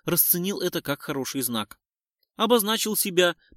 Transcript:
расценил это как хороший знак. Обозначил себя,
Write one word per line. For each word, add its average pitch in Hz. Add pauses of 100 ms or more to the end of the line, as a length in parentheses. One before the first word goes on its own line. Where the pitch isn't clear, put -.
расценил 175
это -
как 143
хороший 139
знак. 117 (560)
Обозначил 220
себя, 175 (220)